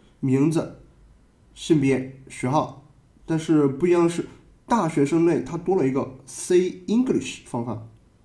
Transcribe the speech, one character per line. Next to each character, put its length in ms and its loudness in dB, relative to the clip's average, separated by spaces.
名 320 2
字、 300 -4
性 260 2
别、 480 0
学 220 -6
号， 340 -2
但 140 -2
是 280 2
不 200 -2
一 40 4
样 120 4
的 60 4
是， 180 -6
大 220 0
学 160 2
生 200 2
类 160 2
它 160 -10
多 200 -2
了 100 2
一 60 -2
个 220 -4
say 600 -2
English 580 -2
方 200 -6
法。 160 -8